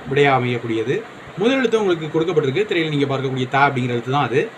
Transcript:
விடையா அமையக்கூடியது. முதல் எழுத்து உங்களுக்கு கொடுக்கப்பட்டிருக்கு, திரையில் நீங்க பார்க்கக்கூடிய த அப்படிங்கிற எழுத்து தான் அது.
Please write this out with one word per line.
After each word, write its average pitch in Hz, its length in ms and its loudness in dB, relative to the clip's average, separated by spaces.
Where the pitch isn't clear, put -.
விடையா 139 260 4
அமையக்கூடியது. 120 600 -2
முதல் 247 220 2
எழுத்து 226 220 2
உங்களுக்கு 175 300 0
கொடுக்கப்பட்டிருக்கு, 160 560 0
திரையில் 165 260 0
நீங்க 139 140 2
பார்க்கக்கூடிய 131 420 -2
த 135 100 0
அப்படிங்கிற 127 360 2
எழுத்து 120 180 -4
தான் 143 140 2
அது. 123 140 0